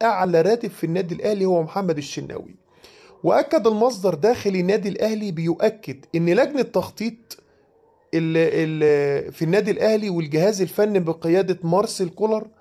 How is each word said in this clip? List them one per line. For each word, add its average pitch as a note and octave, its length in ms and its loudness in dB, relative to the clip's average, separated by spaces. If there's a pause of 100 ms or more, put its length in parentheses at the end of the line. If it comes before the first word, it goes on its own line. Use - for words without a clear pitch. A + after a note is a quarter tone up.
أعلى F#3 400 2
راتب A3 280 2
في - 140 -10
النادي E3+ 300 -2
الأهلي G3+ 300 -2
هو F3+ 180 2
محمد E3 360 -4
الشناوي. - 560 -10 (680)
وأكد G#3+ 420 2
المصدر G#3+ 480 2
داخل G#3 360 0
النادي F#3+ 380 0
الأهلي G#3+ 420 -2
بيؤكد E3 760 -4 (100)
إن E3+ 160 2
لجنة C4+ 320 2
تخطيط A3+ 520 -4 (1000)
ال-، D#3+ 220 0
ال-، D3+ 960 2
في - 100 -6
النادي G3 280 0
الأهلي G#3+ 400 0
والجهاز E3+ 520 0
الفني G3+ 360 0
بقيادة F3 640 0
مارسيل F#3 460 0
كولر، G#3+ 380 -2 (140)